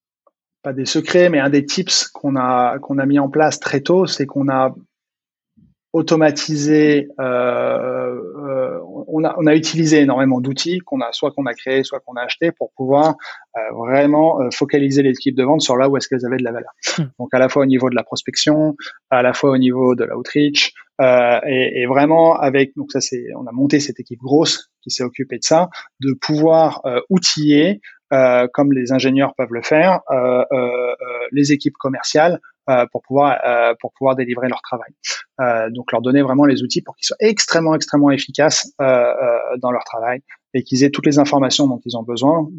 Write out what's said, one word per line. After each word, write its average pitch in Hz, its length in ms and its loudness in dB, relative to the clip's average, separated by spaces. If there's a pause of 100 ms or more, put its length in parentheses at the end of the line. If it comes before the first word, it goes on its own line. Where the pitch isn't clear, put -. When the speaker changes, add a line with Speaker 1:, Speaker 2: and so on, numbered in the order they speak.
(640)
Speaker 1:
pas 139 100 -8
des 131 140 -6
secrets, 175 420 2
mais 156 120 0
un 139 100 0
des 143 140 2
tips - 440 -4
qu'on 135 280 -6
a, 127 420 0
qu'on 139 200 -6
a 135 80 0
mis 143 120 2
en 139 100 0
place 147 320 0
très - 200 -4
tôt, 175 260 2
c'est - 200 -4
qu'on 139 220 -4
a 131 260 0 (1200)
automatisé, 151 1120 2 (120)
euh, 131 40 -4
euh, 123 1600 -4 (260)
on 156 160 -2
a, 156 160 -2
on 160 80 2
a 151 80 6
utilisé 156 460 2
énormément 135 400 2
d'outils 139 400 -4
qu'on 139 200 -6
a, 117 120 -6
soit 147 180 -4
qu'on 143 160 -6
a 117 80 -6
créés, 131 300 -2
soit 135 160 -10
qu'on 127 140 -18
a 120 80 -8
achetés 147 280 -2
pour 131 220 -8
pouvoir, 143 420 2 (420)
euh, 117 40 -6 (160)
vraiment, 143 640 2
euh, 123 120 -2
focaliser 139 520 0
l'équipe 131 320 0
de 131 80 2
vente 143 180 2
sur 123 140 0
là 131 120 4
où 139 80 0
est-ce 123 120 -6
qu'elles 127 180 -4
avaient 127 120 -2
de 127 40 -4
la 120 80 -4
valeur. 117 220 -10 (260)
Speaker 2:
Hmm. 160 60 -2 (160)
Speaker 1:
Donc 123 120 -12
à 127 60 4
la 131 100 4
fois 143 140 2
au 135 40 2
niveau 131 240 2
de 123 40 -2
la 117 80 0
prospection, 151 720 -2 (360)
à 123 120 4
la 123 120 2
fois 143 160 2
au 131 60 2
niveau 127 380 2
de 123 80 -2
l'outreach, 143 680 -2 (280)
euh, 123 460 4
et, 131 360 -2
et 123 40 -2
vraiment 156 480 4
avec, 139 400 0
donc 139 160 -10
ça 131 100 -4
c'est, 120 260 -6 (100)
on 127 100 -12
a 113 60 -14
monté 139 260 2
cette 135 220 -6
équipe 117 200 -16
grosse 143 500 0 (120)
qui - 80 -14
s'est - 140 -6
occupée 123 340 -8
de - 60 -8
ça, 170 240 2 (320)
de 135 200 -2
pouvoir, 156 640 2
euh, 123 220 -4
outiller, 160 720 2 (320)
euh, 123 400 4
comme 143 200 2
les 127 180 -2
ingénieurs 135 460 2
peuvent 117 160 -4
le 117 100 -6
faire, 175 380 2 (100)
euh, 127 420 0
euh, 135 40 2
euh, 123 380 -2 (360)
les 143 220 2
équipes 143 260 -2
commerciales, 151 600 0 (300)
euh, 123 220 2
pour 120 100 -10
pouvoir, 139 440 0
euh, 120 320 2
pour 117 140 -12
pouvoir 131 240 0
délivrer 123 320 -4
leur 123 140 -8
travail. - 260 -10 (520)
Euh, 117 300 0
donc 120 220 -10
leur 117 80 0
donner 127 220 2
vraiment 135 240 2
les 127 160 2
outils 123 180 -4
pour - 160 -10
qu'ils - 100 -8
soient - 140 -6
extrêmement, 165 540 0
extrêmement 147 360 2
efficaces, 143 680 0
euh, 139 40 0
euh, 123 540 2 (220)
dans 123 100 -2
leur 123 140 -4
travail 117 360 -6 (340)
et 127 80 0
qu'ils 127 220 -2
aient 143 60 4
toutes 143 140 -4
les 147 140 2
informations 143 480 2
dont 127 180 -2
ils 120 120 -8
ont 113 80 -8
besoin, 139 440 -2 (100)